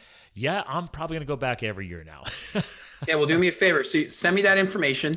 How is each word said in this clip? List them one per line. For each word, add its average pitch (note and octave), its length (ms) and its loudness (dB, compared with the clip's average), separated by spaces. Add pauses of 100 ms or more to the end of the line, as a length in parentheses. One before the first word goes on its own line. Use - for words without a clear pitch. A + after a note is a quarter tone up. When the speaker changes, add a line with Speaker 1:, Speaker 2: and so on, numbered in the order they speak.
(340)
Speaker 1:
"Yeah, D3 340 -2
I'm E3 220 -4
probably D#3+ 260 -8
gonna D3+ 100 -8
go C#3 120 -4
back B2 260 -2
every G2 240 -6
year E2+ 160 -12
now." D2+ 200 -20 (300)
<laughs> G3+ 100 0 (440)
Speaker 2:
Yeah, D#3+ 80 2
well, D3+ 100 4
do E3 140 4
me F3+ 80 6
a E3+ 40 4
favor. E3 320 4
So D#3+ 140 0
you D3+ 140 0
send F3 240 2
me G3+ 80 4
that G3 160 6
information. D#3+ 580 0